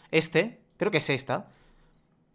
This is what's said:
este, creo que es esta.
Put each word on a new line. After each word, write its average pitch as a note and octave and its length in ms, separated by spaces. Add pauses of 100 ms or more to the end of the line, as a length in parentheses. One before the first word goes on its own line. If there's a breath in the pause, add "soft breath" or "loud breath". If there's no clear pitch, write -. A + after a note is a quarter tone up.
este, D#3+ 520 (160)
creo - 140
que D#3+ 60
es - 120
esta. C#3 380 (880)